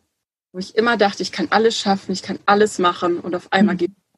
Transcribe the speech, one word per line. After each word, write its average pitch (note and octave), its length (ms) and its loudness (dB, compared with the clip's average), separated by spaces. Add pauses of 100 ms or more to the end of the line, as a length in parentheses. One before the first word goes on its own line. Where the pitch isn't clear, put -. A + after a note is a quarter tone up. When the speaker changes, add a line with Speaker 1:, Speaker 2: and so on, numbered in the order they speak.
(520)
Speaker 1:
Wo F3+ 80 -12
ich - 160 -8
immer A3+ 200 2
dachte, G3+ 240 0
ich F#3+ 120 -6
kann D#3+ 180 -4
alles A3 260 2
schaffen, G3 360 -2
ich F#3 100 -6
kann F#3+ 240 -10
alles G#3 320 2
machen F3 400 0
und F3 160 -6
auf - 180 -6
einmal G3 220 4
Speaker 2:
Mhm. F3+ 40 -6
Speaker 1:
geht F3 120 -2 (280)